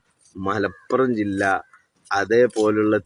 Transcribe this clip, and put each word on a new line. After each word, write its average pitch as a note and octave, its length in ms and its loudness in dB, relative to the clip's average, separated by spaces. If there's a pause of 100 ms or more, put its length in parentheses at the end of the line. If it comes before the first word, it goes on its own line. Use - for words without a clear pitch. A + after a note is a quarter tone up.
(360)
മലപ്പുറം G2+ 840 -2
ജില്ല, G2+ 240 -4 (640)
അതേപോലുള്ള G#2+ 960 2